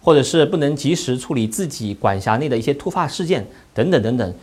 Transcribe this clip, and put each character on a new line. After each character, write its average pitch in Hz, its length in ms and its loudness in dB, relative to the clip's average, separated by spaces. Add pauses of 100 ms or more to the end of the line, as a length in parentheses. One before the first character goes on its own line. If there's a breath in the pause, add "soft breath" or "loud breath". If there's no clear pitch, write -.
或 160 120 6
者 139 80 6
是 151 220 4
不 160 140 0
能 147 180 0
及 143 180 0
时 127 220 -2
处 127 160 -6
理 117 140 0
自 165 200 -4
己 107 280 -6
管 98 260 0
辖 110 160 0
内 147 140 -2
的 120 80 0
一 - 20 -2
些 - 140 0
突 - 160 -6
发 170 180 -2
事 - 160 -6
件 156 220 0 (260 loud breath)
等 127 180 0
等 147 120 4
等 120 160 0
等 92 240 -4